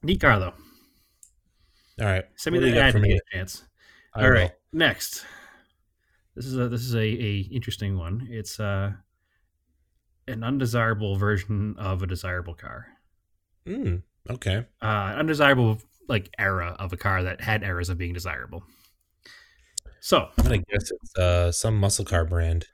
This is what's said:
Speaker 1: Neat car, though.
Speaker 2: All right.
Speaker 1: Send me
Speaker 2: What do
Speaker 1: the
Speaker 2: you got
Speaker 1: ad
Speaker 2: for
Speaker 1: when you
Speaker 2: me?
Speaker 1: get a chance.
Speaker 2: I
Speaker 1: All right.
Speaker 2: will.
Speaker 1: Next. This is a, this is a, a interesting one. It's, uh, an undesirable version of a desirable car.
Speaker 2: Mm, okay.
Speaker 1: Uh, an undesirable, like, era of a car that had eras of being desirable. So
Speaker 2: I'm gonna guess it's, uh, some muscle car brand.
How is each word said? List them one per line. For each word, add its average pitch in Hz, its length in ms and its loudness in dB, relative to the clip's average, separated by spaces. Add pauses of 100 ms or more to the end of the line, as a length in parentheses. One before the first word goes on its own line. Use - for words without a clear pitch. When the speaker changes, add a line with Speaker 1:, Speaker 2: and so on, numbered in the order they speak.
Speaker 1:
Neat 190 160 0
car, 123 180 6
though. 92 160 -4 (1500)
Speaker 2:
All 110 60 0
right. 95 180 0 (120)
Speaker 1:
Send 160 160 -2
me - 60 2
Speaker 2:
What 131 80 4
do - 0 -
Speaker 1:
the 120 100 6
Speaker 2:
you 120 40 6
got 139 60 8
Speaker 1:
ad 127 60 6
Speaker 2:
for 107 80 6
Speaker 1:
when 101 100 6
you 98 60 6
Speaker 2:
me? 90 40 4 (120)
Speaker 1:
get - 20 -12
a - 20 -4
chance. - 280 -10 (500)
Speaker 2:
I 110 100 -2
Speaker 1:
All 131 60 8
right. 92 200 6
Speaker 2:
will. - 280 -10
Speaker 1:
Next. - 460 0 (1120)
This 120 100 -10
is 131 120 -4
a, 123 100 2
this 117 140 -2
is 123 120 -4
a, 113 60 2
a 110 400 0 (120)
interesting 104 440 -4
one. 95 340 -4
It's, 110 300 -10
uh, 101 320 -2 (1400)
an 110 160 -8
undesirable 113 720 0
version 101 640 0
of 95 240 -4
a 95 40 -4
desirable 90 480 -6
car. - 320 -16 (800)
Speaker 2:
Mm, 170 360 -4 (280)
okay. 117 360 -2 (160)
Speaker 1:
Uh, 104 300 -2
an 104 80 -6
undesirable, 139 600 4 (280)
like, 107 300 -2
era 92 400 -2
of 92 140 -6
a 92 40 -6
car 95 260 0
that 92 180 -4
had 107 220 -2
eras 87 260 -4
of 87 100 -4
being 87 140 -6
desirable. 85 520 -10 (1400)
So - 360 2
Speaker 2:
I'm - 80 4
gonna 120 140 4
guess 101 320 -4
it's, - 280 -10
uh, 87 340 4
some 110 260 0
muscle 98 260 0
car 85 200 2
brand. 82 500 0